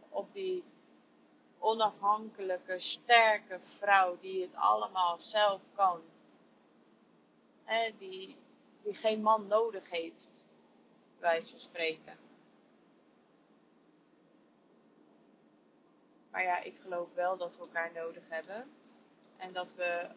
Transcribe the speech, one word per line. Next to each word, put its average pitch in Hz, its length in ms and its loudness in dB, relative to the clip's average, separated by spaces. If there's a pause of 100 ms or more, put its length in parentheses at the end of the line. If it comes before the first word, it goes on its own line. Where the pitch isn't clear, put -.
op 196 240 -8
die 190 300 -4 (960)
onafhankelijke, 208 1200 0
sterke 214 800 4
vrouw 190 600 4
die 190 220 -4
het 175 140 -8
allemaal 196 640 2
zelf 208 420 2 (140)
kan. 180 260 2 (1600)
Hè, 226 340 -4
die, 190 400 -14 (460)
die 208 100 -6
geen 220 280 0
man 214 260 2
nodig 214 420 0
heeft, - 560 -8 (720)
bij 180 100 0
wijze 165 220 0
van - 80 -20
spreken. - 580 -6 (4000)
Maar 185 120 -4
ja, 180 180 0
ik - 200 -14
geloof 175 320 -8
wel 180 240 -2
dat 175 180 -8
we 175 60 -20
elkaar 170 320 -6
nodig 165 360 -10
hebben. 185 420 -10 (680)
En 185 160 -14
dat 180 200 -8
we 175 440 -4